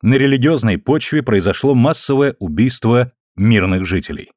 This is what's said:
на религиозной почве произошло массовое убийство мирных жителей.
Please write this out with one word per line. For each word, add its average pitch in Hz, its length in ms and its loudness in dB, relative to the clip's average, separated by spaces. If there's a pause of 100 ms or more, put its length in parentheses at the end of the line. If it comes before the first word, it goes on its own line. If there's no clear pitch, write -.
на 117 140 2
религиозной 135 640 2
почве 151 460 -2
произошло 101 500 0
массовое 139 640 0
убийство 117 760 0 (240)
мирных 95 480 0
жителей. 85 520 -6